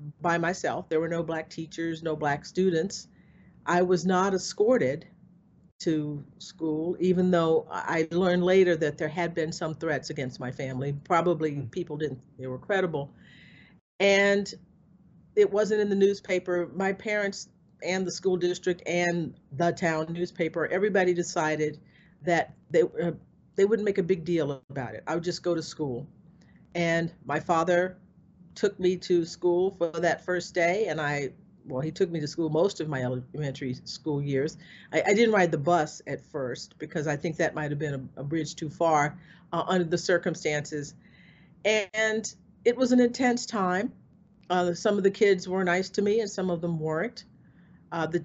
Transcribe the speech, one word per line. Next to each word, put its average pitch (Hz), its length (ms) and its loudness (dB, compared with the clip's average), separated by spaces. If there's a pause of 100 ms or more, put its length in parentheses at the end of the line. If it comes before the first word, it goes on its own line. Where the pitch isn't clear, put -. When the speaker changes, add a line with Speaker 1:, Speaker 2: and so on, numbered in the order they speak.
(220)
Speaker 1:
by 170 160 2
myself. 165 520 -2
There 160 100 0
were 165 100 -2
no 170 140 -2
black 160 260 -6
teachers, 160 540 -8
no 160 120 -2
black 147 300 -2
students. 185 640 0 (580)
I 175 160 4
was 180 240 2
not 190 280 2
escorted 185 760 2 (720)
to 151 440 -2 (140)
school, 160 600 -4
even 180 320 4
though 165 400 4
I 160 400 -2
learned 180 320 2
later 180 340 6
that 156 200 -2
there 156 120 -2
had 170 240 -4
been 165 180 -2
some 160 240 -6
threats 151 340 -4
against 139 300 -8
my 123 120 -8
family. 131 420 -6 (100)
Probably 165 520 2
Speaker 2:
Mm. 127 160 -8
Speaker 1:
people 170 260 -8
didn't 143 200 -6
think - 200 -20
they 131 100 -12
were 127 120 -8
credible. 165 540 -2 (840)
And 302 520 4 (840)
it 208 160 4
wasn't 208 300 2
in 208 80 0
the 202 60 0
newspaper. 185 800 2
My 190 180 0
parents 202 560 -4 (340)
and 185 240 -2
the 170 40 -4
school 185 260 0
district 180 480 -2
and 175 480 0 (180)
the 170 200 2
town 160 420 0
newspaper, 170 540 -4
everybody 185 460 2
decided 156 680 -2 (420)
that 165 320 0 (180)
they, 170 120 6
uh, 170 280 -2 (440)
they 196 100 6
wouldn't 208 200 4
make 202 120 0
a 190 60 2
big 170 200 0
deal 147 460 0
about 123 260 -6
it. - 120 -14
I 156 80 -2
would 170 80 -2
just 175 200 -6
go 175 120 0
to 165 60 -2
school. 135 460 -6 (640)
And 170 380 0 (140)
my 147 140 -2
father 175 580 2 (580)
took - 240 -2
me 185 180 2
to 175 280 2
school 180 460 0
for 175 180 -2
that 165 340 0
first 180 300 -4
day, 180 340 2
and 156 140 -2
I, 143 300 -2 (340)
well, 131 160 -4
he 156 100 -2
took 180 180 0
me 170 120 -4
to 147 60 -4
school 160 220 -2
most 165 300 0
of 156 80 -6
my 135 160 -4
elementary 131 800 -6
school 143 380 -6
years. 143 360 -2 (360)
I, 160 140 2
I 208 60 6
didn't 226 200 6
ride 180 180 4
the 156 60 2
bus 175 500 0
at 135 140 -6
first 135 560 -10
because 156 300 -6
I 143 100 -2
think 151 200 -6
that 165 180 -2
might 151 160 -4
have 147 80 -4
been 139 360 -6
a, - 60 -12
a - 20 -8
bridge 156 320 -4
too 156 140 -8
far, 151 480 2 (340)
uh, 170 160 -2
under 180 180 2
the 165 120 -2
circumstances. 156 960 -2 (720)
And 220 680 0 (300)
it 240 140 4
was 247 140 2
an 254 80 8
intense 247 460 2
time. 196 460 -2 (580)
Uh, 180 240 2
some 202 240 0
of 202 60 2
the 190 80 6
kids 190 360 4
were 185 160 0
nice 180 280 0
to 202 100 -2
me 202 180 2
and 202 100 -2
some 185 200 -2
of 170 120 -2
them 170 180 -2
weren't. 160 460 -4 (680)
Uh, 165 140 -2
the, 165 200 -2